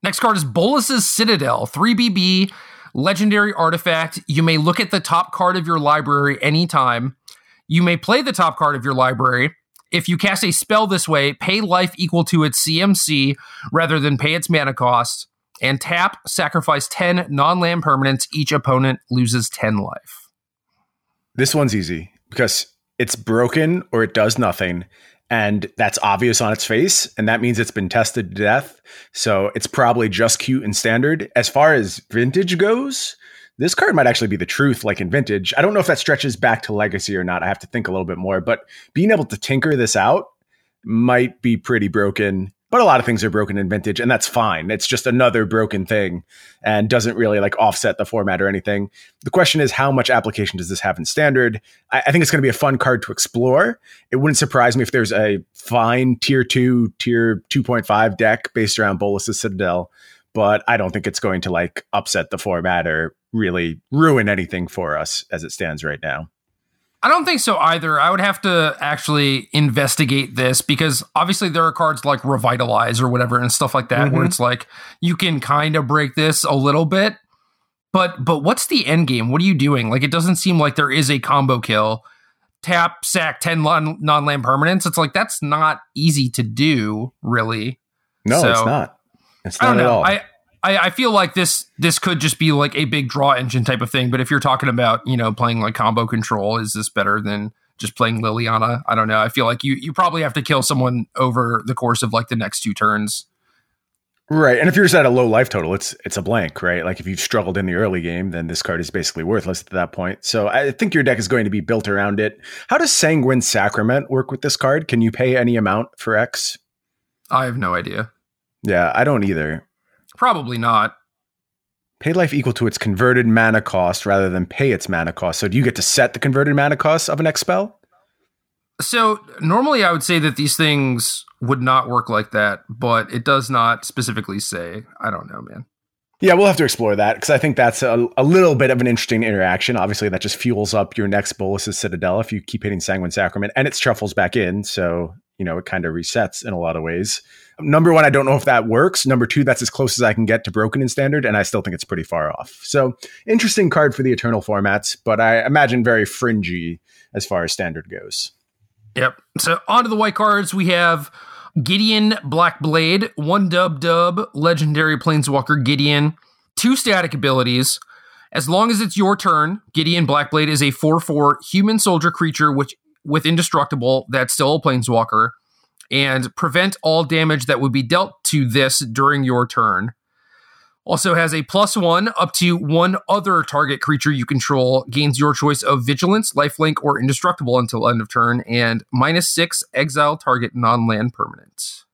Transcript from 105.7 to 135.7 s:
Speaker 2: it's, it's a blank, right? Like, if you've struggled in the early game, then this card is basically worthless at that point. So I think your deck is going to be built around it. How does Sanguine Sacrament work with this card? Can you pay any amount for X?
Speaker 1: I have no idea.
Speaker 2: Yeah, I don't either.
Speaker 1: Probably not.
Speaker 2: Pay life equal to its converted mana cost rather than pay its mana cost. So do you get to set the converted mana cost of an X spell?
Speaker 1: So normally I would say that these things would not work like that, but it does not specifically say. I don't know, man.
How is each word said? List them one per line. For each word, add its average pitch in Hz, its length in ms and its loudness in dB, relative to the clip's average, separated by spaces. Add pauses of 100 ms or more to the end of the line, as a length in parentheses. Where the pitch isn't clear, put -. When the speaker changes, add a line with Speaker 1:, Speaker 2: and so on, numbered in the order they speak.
Speaker 2:
it's, - 300 -6
it's - 140 -8
a 98 40 -4
blank, 92 400 -4
right? 87 220 -2
Like, 90 160 -6
if 87 80 -12
you've 95 140 -6
struggled 95 360 -2
in 98 80 -2
the 90 100 -2
early 92 260 0
game, 87 300 -6
then 85 160 -6
this 82 140 -6
card 85 200 -4
is 78 80 -8
basically 82 340 -6
worthless 92 380 -4
at - 80 -20
that 90 240 -4
point. 92 320 -8
So 104 240 -2
I 139 220 0
think 202 220 -4
your 151 100 2
deck 123 160 0
is 98 100 -6
going 117 160 0
to 101 40 -2
be 101 120 -4
built 110 260 -2
around 101 320 -2
it. 107 180 -2 (300)
How 269 100 0
does 330 140 0
Sanguine 131 480 2
Sacrament 117 720 0
work 131 180 -2
with 131 120 -10
this 143 160 -4
card? 151 320 0
Can 120 100 0
you 113 100 4
pay 127 280 0
any 120 180 2
amount 107 320 0 (100)
for 110 200 -2
X? - 400 -4 (760)
Speaker 1:
I 131 140 0
have 123 100 -6
no 92 200 -2
idea. 92 360 -6 (500)
Speaker 2:
Yeah, 87 320 2
I 120 120 2
don't 131 180 0
either. 78 420 -4 (520)
Speaker 1:
Probably 151 400 -2
not. 113 400 0 (1040)
Speaker 2:
Pay 156 100 -2
life 170 220 2
equal 135 200 0
to 117 140 0
its 104 100 -2
converted 120 480 2
mana 113 360 4
cost 90 440 0
rather 98 240 2
than 90 160 -2
pay 135 280 0
its - 160 -6
mana 82 240 -4
cost. 85 260 -6
So 107 80 -2
do 95 100 0
you 131 60 2
get - 140 0
to 95 40 -4
set 123 300 2
the - 80 -10
converted 143 360 0
mana 143 200 2
cost 156 340 0
of 151 120 -2
an 160 60 0
X 156 120 -2
spell? 190 400 -4 (1000)
Speaker 1:
So 220 400 0 (180)
normally 233 420 2
I 175 120 2
would 151 100 -4
say 170 160 0
that 147 160 0
these 143 220 -2
things 139 640 0 (160)
would 127 220 -2
not 131 260 2
work 120 220 -2
like 107 220 -2
that, 104 360 0
but 113 460 -2
it 120 100 -4
does 135 260 0
not 117 360 0
specifically 104 560 -6
say. 87 420 -10 (160)
I 107 100 -6
don't - 220 -10
know, - 100 -16
man. - 240 -18 (540)